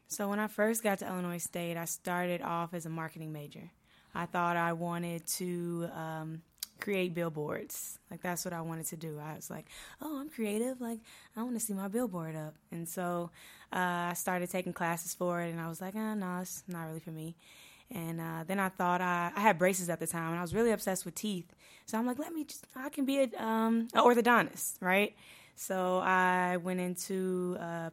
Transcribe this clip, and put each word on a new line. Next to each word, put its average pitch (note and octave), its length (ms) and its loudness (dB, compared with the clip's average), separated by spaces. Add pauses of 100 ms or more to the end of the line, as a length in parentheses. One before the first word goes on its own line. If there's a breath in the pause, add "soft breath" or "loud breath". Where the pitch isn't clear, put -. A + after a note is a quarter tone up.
So G3+ 220 -4
when G3+ 100 0
I G#3+ 80 0
first A3 360 2
got G3 160 2
to G3+ 80 -6
Illinois F3+ 320 -2
State, E3+ 360 -4
I E3+ 100 -4
started F3 560 -2
off E3+ 340 -2
as E3 100 -6
a E3 40 -6
marketing D#3+ 440 -6
major. D3+ 360 -12 (460 soft breath)
I F3 120 -2
thought F3 280 2
I E3+ 180 4
wanted E3+ 520 -2 (140)
to, E3+ 540 -2
um, D#3+ 480 -6 (380)
create F#3 340 0
billboards. D#3+ 840 -4 (100)
Like, E3 120 -12
that's F3 240 -2
what F3 80 -4
I E3 80 -4
wanted E3 240 -6
to E3+ 100 -6
do. D#3+ 240 -8
I D3+ 160 -8
was - 140 -12
like, D#3+ 160 -10 (360 loud breath)
"Oh, D4 200 -6
I'm D4+ 80 -8
creative. A#3 500 -2
Like, A#3 200 -6 (360 loud breath)
I A3 80 -4
wanna A#3+ 160 -4
see G#3 140 -2
my F#3+ 160 -4
billboard F3+ 480 -2
up." D#3 180 -8 (160)
And E3+ 160 -6
so, F3 440 -2 (420 loud breath)
uh, F3 380 2
I - 40 -2
started F3+ 340 0
taking F3+ 220 -2
classes E3+ 420 -2
for F3 280 0
it, E3+ 100 0
and E3 80 -4
I E3 80 -4
was E3 140 -6
like, F#3+ 160 -6
"Ah, A3 160 0
no, F3+ 260 -2
it's - 300 -8
not E3+ 160 -4
really D#3+ 160 -6
for E3+ 100 -10
me." D#3+ 240 -8 (560 loud breath)
And, E3 300 -4
uh, E3 260 -4
then G3 120 0
I F#3+ 100 2
thought F3+ 320 2
I, F3 340 2
I G3+ 60 -4
had G#3 160 8
braces F3+ 320 4
at E3 100 0
the E3 80 -2
time, E3 220 -2
and E3+ 80 0
I F3 40 -2
was E3+ 120 -4
really A3+ 180 6
obsessed G3+ 340 0
with E3+ 100 -8
teeth. F#3+ 360 -4 (340 loud breath)
So A3 120 -2
I'm A#3 80 2
like, B3 140 -2
"Let E4+ 140 -6
me D4+ 120 -2
just, - 200 -14 (100)
I C4 140 -6
can C#4+ 140 -2
be C4+ 160 2
a, B3+ 240 2
um, A3+ 500 4
an - 80 6
orthodontist," A#3 800 6
right? G3 360 4 (400 loud breath)
So F#3 420 2
I F#3 600 4
went F3+ 220 0
into, F3+ 800 0
uh, E3+ 340 -4